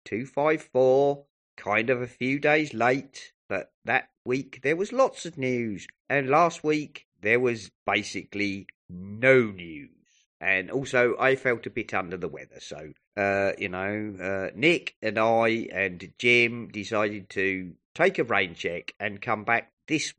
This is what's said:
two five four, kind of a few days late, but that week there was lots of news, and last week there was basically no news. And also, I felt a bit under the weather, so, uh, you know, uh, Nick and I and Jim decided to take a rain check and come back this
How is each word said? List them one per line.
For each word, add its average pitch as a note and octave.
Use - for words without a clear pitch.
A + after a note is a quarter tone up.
two A2+
five D3+
four, C#3
kind A2
of B2
a B2
few C3
days D3+
late, B2
but F#2+
that B2
week C3
there D3+
was G3+
lots C4
of D#3+
news, A#2+
and C3+
last E3
week D3+
there A#2
was A#2
basically G2+
no A2
news. E2
And F#2
also, B2
I C3+
felt B2
a G2+
bit G#2+
under F#2
the E2+
weather, D2
so, D#2
uh, G2
you G2
know, G2+
uh, F#2+
Nick D3+
and A2
I A2+
and F#2
Jim A#2+
decided G#2
to F#2+
take F3+
a C#3+
rain G2
check E2+
and G2+
come G#2+
back A#2
this D3